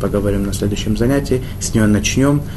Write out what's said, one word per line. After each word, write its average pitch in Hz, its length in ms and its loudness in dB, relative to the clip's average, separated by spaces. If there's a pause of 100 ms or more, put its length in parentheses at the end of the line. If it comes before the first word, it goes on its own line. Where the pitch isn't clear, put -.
поговорим 98 460 0
на 98 60 -4
следующем 104 440 -2
занятии, 127 460 0 (180)
с - 140 -4
нее 110 120 4
начнем, 131 560 2 (140)